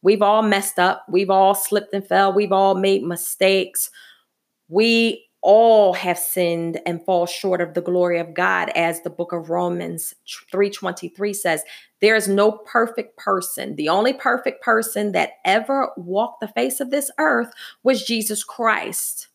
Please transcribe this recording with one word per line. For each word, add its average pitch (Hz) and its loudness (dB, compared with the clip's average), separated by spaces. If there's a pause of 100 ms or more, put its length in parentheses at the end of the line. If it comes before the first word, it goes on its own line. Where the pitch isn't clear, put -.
We've 196 4
all 214 4
messed 196 0
up. 185 2
We've 185 0
all 190 4
slipped 202 -4
and 196 -6
fell. 196 2
We've 190 0
all 190 4
made 196 2
mistakes. 185 -2 (800)
We 226 2 (180)
all 214 6
have 180 -2
sinned 170 -2
and 170 -6
fall 175 2
short 180 -4
of 170 -4
the 180 -2
glory 175 0
of 165 -8
God, 180 0
as 170 -2
the - -8
book 175 -8
of 160 -6
Romans 175 -4 (380)
three 196 2
twenty-three 196 -6
says. 165 -2 (380)
There 220 6
is 196 0
no 202 4
perfect 226 -4
person. 151 -4
The 151 -2
only 214 2
perfect 254 -2
person 220 0
that 170 0 (120)
ever 226 0
walked 190 -4
the 220 -8
face 247 -4
of 254 -6
this 285 -2
earth 247 0 (320)
was 233 2
Jesus 220 -4
Christ. - -4